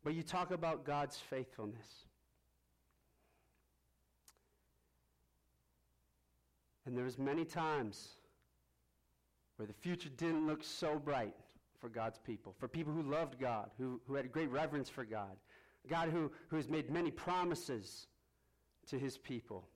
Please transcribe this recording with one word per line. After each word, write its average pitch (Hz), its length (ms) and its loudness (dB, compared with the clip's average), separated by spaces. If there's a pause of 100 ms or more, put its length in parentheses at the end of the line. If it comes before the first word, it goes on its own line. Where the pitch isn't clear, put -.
But 151 120 -2
you 165 80 -2
talk 180 260 -4
about 165 340 0
God's 143 340 -2
faithfulness. 117 680 -6 (4000)
And 123 100 -6
there 123 80 -4
was 127 140 -6
many 143 260 -2
times 156 640 -4 (1500)
where 107 100 -8
the 104 60 -12
future 175 360 -6
didn't 156 380 12
look 151 160 2
so 151 340 2
bright 139 380 2 (420)
for 123 100 -10
God's 113 300 -2
people, 104 400 -8
for 131 100 -8
people 151 240 -4
who 160 120 0
loved 139 360 -2
God, 120 380 -2
who, 127 300 -4
who 135 80 -4
had 131 160 -4
great 156 180 -2
reverence 127 400 -2
for 131 160 -10
God, 104 320 -8 (500)
God 165 220 0
who, 156 220 0 (160)
who - 80 -6
has 147 120 -2
made 151 220 -2
many 165 220 0
promises 175 960 -4 (800)
to 139 100 -4
his 131 220 -4
people. 107 560 -8